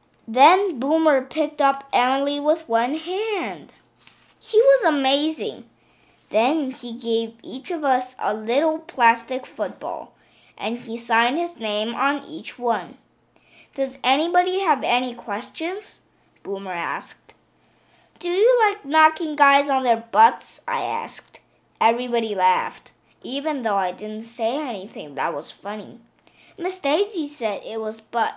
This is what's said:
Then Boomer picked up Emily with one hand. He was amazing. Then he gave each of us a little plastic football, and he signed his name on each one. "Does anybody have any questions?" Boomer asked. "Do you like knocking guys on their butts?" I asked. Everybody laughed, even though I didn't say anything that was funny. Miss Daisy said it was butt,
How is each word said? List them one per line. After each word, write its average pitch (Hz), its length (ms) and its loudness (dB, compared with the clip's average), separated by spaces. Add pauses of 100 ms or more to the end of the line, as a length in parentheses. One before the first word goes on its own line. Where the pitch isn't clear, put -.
(260)
Then 311 520 6
Boomer 294 440 4
picked 294 380 -4
up 277 320 2
Emily 277 480 2
with 302 280 0
one 240 280 0
hand. 320 760 -6 (680)
He - 220 2
was 523 240 6
amazing. 277 800 0 (680)
Then 262 400 2
he 247 220 -12
gave 226 500 -2
each 254 280 -12
of 311 140 -4
us 262 340 0
a 214 160 -2
little 269 440 0
plastic 254 680 0
football, 123 640 -8 (460)
and 226 180 -6
he 233 200 -10
signed 240 420 0
his 339 180 -4
name 220 380 -4
on 277 300 -2
each - 340 -12
one. 226 400 -2 (760)
"Does 269 280 -4
anybody 349 580 2
have 302 220 0
any 240 320 -2
questions?" 240 880 -8 (400)
Boomer 190 300 -8
asked. 170 600 -8 (840)
"Do 349 100 -6
you 427 320 4
like 415 240 0
knocking 311 520 2
guys 285 340 4
on 262 140 0
their 233 280 2
butts?" - 560 4
I 131 140 -2
asked. - 580 -8 (400)
Everybody 233 540 2
laughed, 185 580 0 (300)
even 277 400 -4
though 214 140 0
I 185 160 0
didn't 214 320 -10
say 233 340 -4
anything 202 560 -8
that 143 180 -2
was 147 180 -8
funny. 202 500 -12 (580)
Miss 370 200 -6
Daisy 339 480 -2
said 220 380 -6
it 220 160 -8
was 220 200 -8
butt, - 360 -2